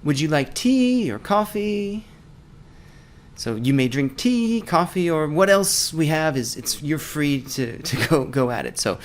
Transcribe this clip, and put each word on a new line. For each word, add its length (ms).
Would 160
you 80
like 260
tea 560
or 80
coffee? 840
So 220
you 160
may 160
drink 280
tea, 440
coffee, 500
or 160
what 220
else 440
we 140
have 300
is, 200
it's, 260
you're 160
free 440
to, 400
to 260
go, 160
go 260
at 160
it. 120
So 260